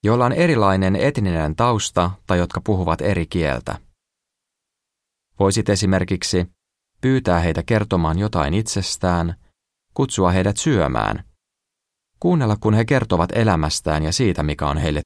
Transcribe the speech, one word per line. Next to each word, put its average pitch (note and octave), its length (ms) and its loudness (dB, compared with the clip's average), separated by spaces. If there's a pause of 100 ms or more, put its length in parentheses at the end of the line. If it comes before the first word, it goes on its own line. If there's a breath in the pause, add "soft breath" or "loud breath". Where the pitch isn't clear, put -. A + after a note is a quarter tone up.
joilla A#2+ 220 2
on B2 80 0
erilainen G2 600 2
etninen F2 600 0
tausta G#2 560 0 (160)
tai F#2 100 0
jotka F2 240 -2
puhuvat F2+ 400 0
eri F2+ 240 0
kieltä. D2 540 -4 (1600)
Voisit G2 300 2
esimerkiksi F#2 840 0 (500)
pyytää B2+ 380 2
heitä E2 240 0
kertomaan F#2 560 0
jotain E2+ 340 -2
itsestään, F2+ 840 -2 (580)
kutsua G#2 380 0
heidät F#2+ 260 0
syömään, C2+ 680 -2 (960)
kuunnella, C#3 400 2
kun G#2+ 140 2
he A2+ 120 4
kertovat G#2+ 480 0
elämästään D#2 680 0
ja D#2 80 -2
siitä, F#2 320 0
mikä D2 240 -2
on C#2+ 100 -2
heille D#2 280 0